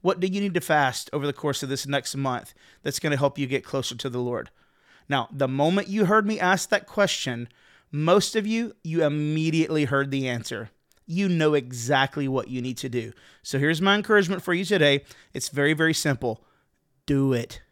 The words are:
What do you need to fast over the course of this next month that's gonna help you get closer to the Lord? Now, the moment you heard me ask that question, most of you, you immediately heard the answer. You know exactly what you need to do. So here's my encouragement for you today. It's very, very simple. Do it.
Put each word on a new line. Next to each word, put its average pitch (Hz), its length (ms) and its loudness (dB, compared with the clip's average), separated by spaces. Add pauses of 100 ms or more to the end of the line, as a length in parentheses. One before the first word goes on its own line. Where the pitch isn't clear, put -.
What 180 200 0
do 185 60 0
you 190 140 -2
need 196 140 -2
to 175 60 2
fast 143 520 0
over 143 140 -2
the 143 80 -2
course 143 280 -4
of 139 60 -6
this 135 180 -6
next 139 300 -4
month 135 380 -4 (280)
that's - 180 -4
gonna 151 180 0
help 139 180 2
you 143 100 -4
get 131 180 -2
closer 131 320 -6
to 135 120 -8
the 123 140 -4
Lord? 120 280 -6 (560)
Now, 135 240 -2
the 135 180 -2
moment 156 400 0
you 202 180 2
heard 214 180 4
me 214 160 -2
ask 180 300 0
that 202 160 0
question, 123 640 -2 (420)
most 170 460 2
of 208 100 -2
you, 226 280 -2 (100)
you 165 180 0
immediately 156 840 0
heard 139 240 0
the 135 180 -2
answer. 113 420 -6 (360)
You 180 200 -2
know 160 280 4
exactly 135 760 0
what 131 200 -2
you 127 120 -6
need 123 180 -6
to - 120 -8
do. 117 240 -6 (280)
So - 160 -4
here's 151 220 2
my 196 140 4
encouragement 202 480 2
for 180 100 -2
you 180 140 0
today. 147 380 4 (280)
It's - 160 -6
very, 143 240 2
very 160 220 2
simple. 127 500 -2 (600)
Do 139 260 2
it. - 400 -4